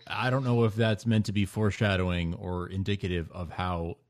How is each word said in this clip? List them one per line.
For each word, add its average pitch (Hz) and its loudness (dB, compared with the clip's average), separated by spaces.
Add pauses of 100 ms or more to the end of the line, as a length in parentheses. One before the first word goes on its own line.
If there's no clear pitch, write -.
I 110 -2
don't 131 0
know 120 4
if 104 2
that's 110 2
meant 110 4
to 101 -4
be 101 2
foreshadowing 92 0
or 90 -6
indicative 92 -2
of 87 -8
how 87 -4 (140)